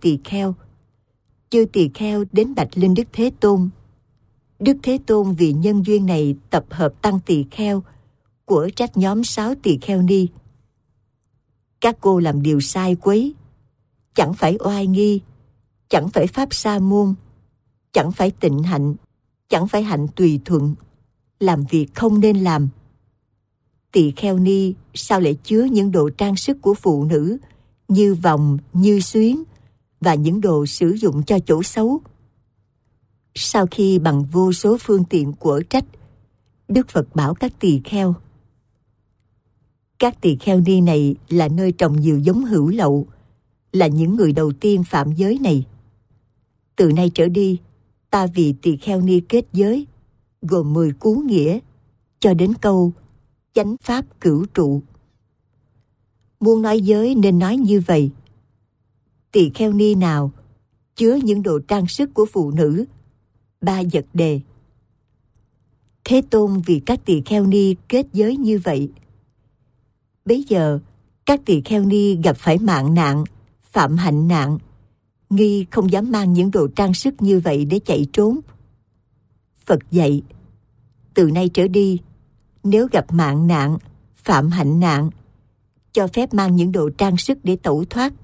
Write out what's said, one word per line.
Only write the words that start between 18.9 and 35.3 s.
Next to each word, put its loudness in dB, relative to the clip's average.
chẳng 0
phải -2
hạnh -4
tùy 2
thuận, -2
làm 0
việc -2
không 0
nên 2
làm. 0
Tỳ 2
kheo -2
ni 0
sao -2
lại 0
chứa 2
những 0
đồ 2
trang -4
sức -6
của 2
phụ 0
nữ, -2
như 2
vòng, 0
như 4
xuyến, 0
và 0
những 0
đồ 0
sử -2
dụng -2
cho 0
chỗ 0
xấu? -2
Sau -2
khi 2
bằng 0
vô 0
số 0
phương 0
tiện -2